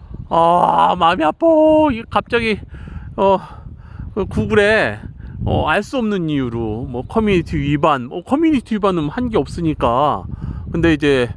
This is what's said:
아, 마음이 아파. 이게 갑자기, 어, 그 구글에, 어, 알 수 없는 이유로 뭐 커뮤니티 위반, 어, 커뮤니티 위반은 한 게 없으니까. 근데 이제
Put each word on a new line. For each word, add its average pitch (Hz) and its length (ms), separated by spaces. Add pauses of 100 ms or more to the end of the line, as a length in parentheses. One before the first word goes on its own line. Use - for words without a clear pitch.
(300)
아, 170 680
마음이 180 280
아파. 311 200 (460)
이게 226 180
갑자기, 226 500 (580)
어, 190 200 (800)
그 190 100
구글에, 202 720 (460)
어, 147 220
알 175 160
수 277 140
없는 202 320
이유로 117 600
뭐 123 160
커뮤니티 196 520
위반, 143 520
어, 170 140
커뮤니티 285 520
위반은 185 340
한 - 200
게 127 80
없으니까. 139 840 (480)
근데 165 220
이제 139 440